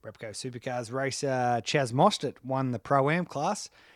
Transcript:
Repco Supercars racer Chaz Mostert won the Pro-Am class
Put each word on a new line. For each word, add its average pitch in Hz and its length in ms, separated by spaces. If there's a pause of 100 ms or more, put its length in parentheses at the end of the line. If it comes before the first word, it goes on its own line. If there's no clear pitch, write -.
Repco 110 260
Supercars 123 640
racer 127 720
Chaz 135 280
Mostert 156 520
won 131 260
the 123 80
Pro-Am 147 460
class 165 440 (280)